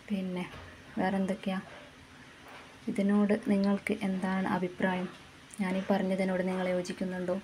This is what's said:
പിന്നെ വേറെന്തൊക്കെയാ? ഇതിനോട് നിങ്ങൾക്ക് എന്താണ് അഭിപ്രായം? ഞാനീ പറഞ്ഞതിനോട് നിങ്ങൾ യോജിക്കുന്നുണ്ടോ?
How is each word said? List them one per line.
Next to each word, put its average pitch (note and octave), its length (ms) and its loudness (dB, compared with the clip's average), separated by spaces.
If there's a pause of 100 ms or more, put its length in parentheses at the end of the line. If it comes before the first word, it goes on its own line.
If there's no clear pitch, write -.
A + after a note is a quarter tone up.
പിന്നെ F#3 400 -4 (500)
വേറെന്തൊക്കെയാ? F#3+ 680 0 (1300)
ഇതിനോട് G3+ 460 4 (140)
നിങ്ങൾക്ക് G3+ 540 4
എന്താണ് F#3+ 460 0
അഭിപ്രായം? F3+ 600 0 (520)
ഞാനീ F#3+ 220 0
പറഞ്ഞതിനോട് F#3+ 640 2
നിങ്ങൾ F#3 240 0
യോജിക്കുന്നുണ്ടോ? F3+ 760 -2